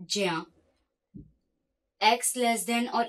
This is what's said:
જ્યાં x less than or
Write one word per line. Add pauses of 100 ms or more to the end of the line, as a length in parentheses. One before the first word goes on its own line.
(160)
જ્યાં (1500)
x (220)
less
than (120)
or